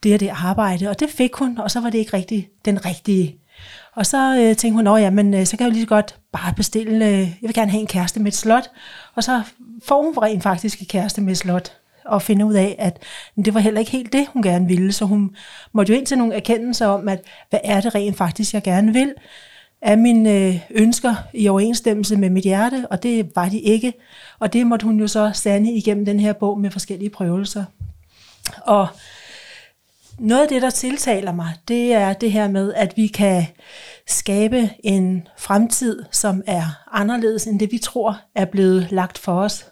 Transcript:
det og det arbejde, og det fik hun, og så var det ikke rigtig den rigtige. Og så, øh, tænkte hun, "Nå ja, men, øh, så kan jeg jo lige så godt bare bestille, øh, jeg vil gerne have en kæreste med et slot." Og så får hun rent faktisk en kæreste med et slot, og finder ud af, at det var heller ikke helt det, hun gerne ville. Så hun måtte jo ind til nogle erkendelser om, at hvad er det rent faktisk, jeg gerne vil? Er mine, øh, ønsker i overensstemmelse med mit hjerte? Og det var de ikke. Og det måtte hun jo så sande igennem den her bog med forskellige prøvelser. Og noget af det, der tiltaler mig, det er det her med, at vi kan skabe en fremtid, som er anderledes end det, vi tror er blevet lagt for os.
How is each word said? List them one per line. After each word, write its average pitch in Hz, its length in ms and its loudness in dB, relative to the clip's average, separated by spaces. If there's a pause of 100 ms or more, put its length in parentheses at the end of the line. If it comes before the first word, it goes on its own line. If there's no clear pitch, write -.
det 208 100 4
og 208 60 4
det 196 140 -2
arbejde, 190 560 -2
og 202 100 -6
det 302 100 0
fik 254 260 -2
hun, 247 220 -4
og 214 140 -4
så 240 80 -4
var 233 100 -2
det 226 80 -2
ikke 220 200 -4
rigtig 190 300 -4 (180)
den 202 200 -2
rigtige. 180 500 0 (600)
Og 202 100 -2
så, 269 320 2
øh, 226 180 4
tænkte 226 160 0
hun, 220 120 2
"Nå 208 140 6
ja, 208 120 4
men, 202 240 4
øh, 190 120 2
så 208 120 -4
kan 247 80 0
jeg 247 40 2
jo 226 40 2
lige 220 100 0
så 220 40 -4
godt 214 280 2 (180)
bare 175 200 -4
bestille, 220 540 0
øh, 202 120 2
jeg 190 100 0 (120)
vil 226 120 -6
gerne 214 180 0
have 214 100 0
en 214 60 -6
kæreste 180 320 -4
med 208 80 0
et 202 80 -2
slot." 233 340 2 (460)
Og 226 80 -2
så 240 180 0 (420)
får 277 200 2
hun 311 140 -2
rent 214 260 0
faktisk 196 360 -2
en 190 60 -16
kæreste 202 360 -4
med 196 100 0
et 180 60 -2
slot, 180 340 -4 (340)
og 202 160 0
finder 208 240 2
ud 214 80 2
af, 196 260 2
at 190 200 -2 (460)
det 214 80 2
var 220 60 2
heller 214 200 2
ikke 220 120 -2
helt 254 220 -6
det, 277 200 2
hun 240 100 0
gerne 180 240 2
ville. 180 260 2
Så 214 120 -2
hun 202 300 0 (380)
måtte 208 200 2
jo 262 60 2
ind 269 60 -6
til 269 120 0
nogle 226 180 0
erkendelser 233 520 -2
om, 202 220 0
at 190 120 -4 (280)
hvad 208 140 0
er 208 180 0
det 220 140 -2
rent 202 220 -2
faktisk, 190 360 -2
jeg 208 100 -2
gerne 202 300 2
vil? 269 200 2 (680)
Er 208 140 4
mine, 226 380 4
øh, 190 260 2 (120)
ønsker 226 440 2 (180)
i 208 140 2
overensstemmelse 208 680 0
med 190 140 2
mit 185 140 2
hjerte? 226 480 0
Og 185 120 -4
det 226 320 -2
var 180 140 0
de 214 100 -4
ikke. 220 340 2 (460)
Og 220 140 -2
det 240 140 2
måtte 226 180 0
hun 220 140 2
jo 214 80 0
så 214 260 0
sande 208 400 0
igennem 208 320 -2
den 208 140 0
her 208 140 2
bog 202 260 -4
med 202 120 -2
forskellige 196 380 -8
prøvelser. 196 540 -4 (1000)
Og 202 260 2 (1300)
noget 240 220 2
af 302 60 4
det, 269 140 0
der 262 80 0
tiltaler 240 600 -4
mig, 170 220 -6 (140)
det 240 260 0
er 196 200 2
det 214 180 -2
her 208 160 0
med, 196 260 0
at 175 220 -2
vi 220 120 2
kan 196 380 2 (600)
skabe 214 600 0 (140)
en 185 440 0 (100)
fremtid, 226 760 0
som 190 360 -2
er 175 160 -2 (280)
anderledes 220 540 0
end 214 140 -2
det, 208 120 0
vi 240 60 -4
tror 226 400 -4 (180)
er 196 100 0
blevet 185 460 2
lagt 185 260 -2
for - 240 -6
os. 202 300 -4